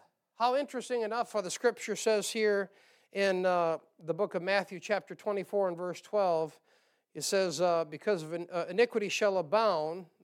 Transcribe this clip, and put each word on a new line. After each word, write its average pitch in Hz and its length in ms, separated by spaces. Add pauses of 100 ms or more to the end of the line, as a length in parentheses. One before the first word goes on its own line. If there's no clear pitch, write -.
(380)
How 247 180
interesting 247 460
enough, 220 280
for 208 120
the 180 80
scripture - 460
says 214 340
here 208 400 (420)
in, 185 340
uh, 170 320 (260)
the 160 100
book 190 200
of 175 80
Matthew 190 360
chapter 190 360
twenty-four 196 540
and 175 80
verse 175 240
twelve, 170 560 (580)
it 156 100
says, 185 360
uh, 170 240
"Because 156 380
of 156 120
in-, 170 180
uh, 170 160
iniquity 208 400
shall 196 300
abound, 170 680 (180)